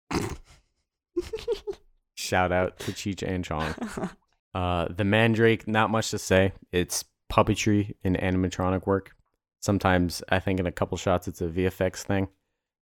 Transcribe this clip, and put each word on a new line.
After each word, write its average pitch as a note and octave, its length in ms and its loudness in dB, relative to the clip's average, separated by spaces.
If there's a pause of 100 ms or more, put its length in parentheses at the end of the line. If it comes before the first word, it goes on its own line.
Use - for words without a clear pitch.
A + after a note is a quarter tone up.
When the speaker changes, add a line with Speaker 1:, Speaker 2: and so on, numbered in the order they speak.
(120)
Speaker 1:
<laughs> - 40 -4 (2000)
Shout F#2 360 0
out F2+ 280 0
to - 120 -8
Cheech - 360 -6
and F2+ 160 -2
Chong. D#2 360 -4
Speaker 2:
<laughs> G#3 300 -8 (460)
Speaker 1:
Uh, F2 320 0
the F2 160 -4
Mandrake, A2+ 640 4
not A2 220 2
much A2 220 -2
to G#2+ 60 -6
say. F#2+ 360 4 (180)
It's - 320 -2 (260)
puppetry G#2 640 2 (120)
and F#2 120 2
animatronic F#2 720 0
work. G2 260 0 (460)
Sometimes, F#2 720 2
I F#2+ 100 2
think F#2 220 0
in F2 40 -2
a F2 60 -2
couple - 260 -4
shots, F2+ 300 0
it's - 140 -8
a F2 80 -2
V F2+ 160 0
F F#2 160 -2
X - 240 -2
thing. G2 240 -2 (520)